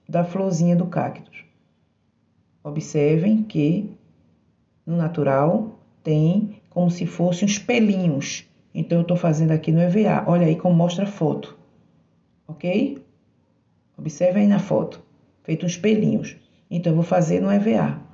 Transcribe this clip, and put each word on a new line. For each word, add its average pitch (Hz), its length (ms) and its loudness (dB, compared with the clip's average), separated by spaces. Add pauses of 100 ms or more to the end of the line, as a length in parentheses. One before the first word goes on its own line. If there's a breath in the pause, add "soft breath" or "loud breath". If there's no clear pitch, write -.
da 170 160 0
florzinha 175 500 0
do 170 120 2
cactus. - 580 -8 (1200)
Observem 156 800 0
que 160 540 -2 (880)
no 165 120 -4
natural 156 840 0 (240)
tem 160 680 0
como 175 220 0
se 175 160 -4
fossem 175 380 -2
uns 202 140 0
pelinhos. 185 880 -2 (260)
Então, 170 240 -2
eu 170 60 2
tô 170 120 0
fazendo 160 340 0
aqui 156 200 0
no 160 100 4
E 175 80 2
V 202 180 2
A. 143 200 0
Olha 175 200 4
aí 160 100 2
como 180 180 2
mostra 175 300 2
a - 20 -2
foto. - 520 -4 (880)
Ok? 185 560 -4 (920)
Observe 180 420 0
aí 208 60 4
na 202 120 4
foto. - 440 -2 (400)
Feito 165 240 -4
uns 170 100 -4
pelinhos. - 600 0 (340 soft breath)
Então, 170 220 0
eu 160 40 2
vou 170 80 2
fazer 175 360 0
no 196 120 0
E 202 60 4
V 220 180 2
A. 147 240 -2 (140)